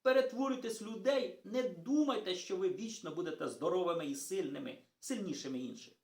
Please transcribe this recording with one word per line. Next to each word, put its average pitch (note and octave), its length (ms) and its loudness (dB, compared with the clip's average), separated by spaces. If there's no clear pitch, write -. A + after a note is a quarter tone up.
Перетворюйтесь B3+ 800 4
в G#3 40 -8
людей, A3 580 0
не A#3+ 200 -2
думайте, A3+ 720 2
що - 220 -4
ви F#3 120 2
вічно G3 420 -4
будете D#3 360 -2
здоровими E3+ 600 2
і C#3 80 -2
сильними, C#3+ 680 -4
сильнішими D#3 600 -4
інших. A2+ 340 -8